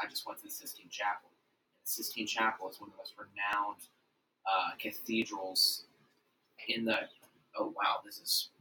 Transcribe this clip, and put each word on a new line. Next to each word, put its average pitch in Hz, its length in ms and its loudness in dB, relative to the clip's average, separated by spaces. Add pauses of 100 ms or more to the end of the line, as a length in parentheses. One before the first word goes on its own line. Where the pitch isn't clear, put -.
I - 80 0
just - 160 -6
went - 140 -8
to - 60 -12
the - 60 -10
Sistine - 380 -10
Chapel. - 400 -2 (560)
The - 40 -4
Sistine - 360 -2
Chapel - 440 2
is - 120 -14
one 101 80 -14
of - 80 -20
the - 80 -12
most - 120 -14
renowned, 104 680 -2 (640)
uh, - 320 2
cathedrals 101 1040 2 (800)
in 117 180 2
the, 113 200 4 (500)
oh, - 220 0
wow, - 280 4
this - 120 -12
is - 320 2 (120)